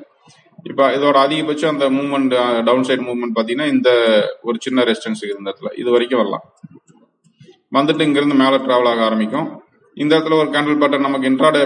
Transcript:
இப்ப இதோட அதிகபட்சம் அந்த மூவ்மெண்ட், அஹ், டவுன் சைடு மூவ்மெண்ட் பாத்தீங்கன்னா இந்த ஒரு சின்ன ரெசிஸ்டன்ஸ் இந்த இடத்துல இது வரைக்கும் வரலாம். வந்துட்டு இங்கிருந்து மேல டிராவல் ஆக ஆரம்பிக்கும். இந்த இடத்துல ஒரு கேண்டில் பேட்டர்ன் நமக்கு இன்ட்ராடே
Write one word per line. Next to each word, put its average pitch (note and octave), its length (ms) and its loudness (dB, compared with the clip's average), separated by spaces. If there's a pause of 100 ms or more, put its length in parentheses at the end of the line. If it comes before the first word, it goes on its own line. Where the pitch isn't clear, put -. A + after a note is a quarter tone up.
(640)
இப்ப C3+ 260 0
இதோட C#3 280 2
அதிகபட்சம் D3+ 540 0
அந்த C#3 160 -2
மூவ்மெண்ட், C3+ 460 -2
அஹ், A#2+ 280 0
டவுன் B2 240 2
சைடு B2+ 160 0
மூவ்மெண்ட் A#2+ 320 -6
பாத்தீங்கன்னா A#2+ 320 -2
இந்த B2+ 220 2 (540)
ஒரு A#2 160 -4
சின்ன B2 260 -2
ரெசிஸ்டன்ஸ் A2 400 -4
இந்த G2 220 -10
இடத்துல - 300 -10
இது A#2+ 140 -4
வரைக்கும் A#2+ 300 2
வரலாம். G2 240 -4 (1300)
வந்துட்டு D3+ 320 0
இங்கிருந்து C#3+ 340 0
மேல C3+ 200 4
டிராவல் B2 340 2
ஆக A#2 120 0
ஆரம்பிக்கும். A2 440 -2 (500)
இந்த D3 140 -2
இடத்துல D#3+ 260 2
ஒரு D3 140 0
கேண்டில் D3 300 0
பேட்டர்ன் C#3 260 0
நமக்கு C3+ 220 -2
இன்ட்ராடே D3 360 2